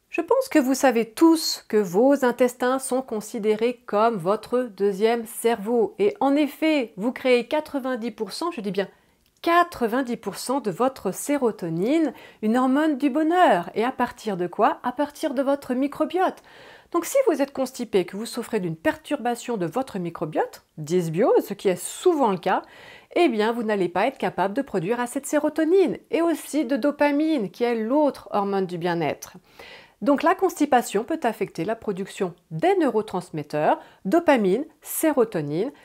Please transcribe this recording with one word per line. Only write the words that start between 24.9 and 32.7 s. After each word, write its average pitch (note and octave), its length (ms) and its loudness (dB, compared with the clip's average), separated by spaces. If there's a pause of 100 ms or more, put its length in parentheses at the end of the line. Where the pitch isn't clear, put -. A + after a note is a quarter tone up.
assez B3 180 -4
de C#4 80 -10
sérotonine D4+ 720 2 (140)
et D#4+ 100 2
aussi D#4 420 0
de C#4+ 120 -2
dopamine, D4 720 0
qui - 140 -4
est A#3+ 100 0
l'autre C4 560 0
hormone G3 360 0
du F3 120 -6
bien-être. E3 540 -2 (680)
Donc C4+ 200 2
la E4+ 120 4
constipation C#4+ 680 0
peut D#4+ 200 -4
affecter A3 420 -4
la A3 120 -4
production F#3+ 580 -6 (160)
des D#4+ 260 2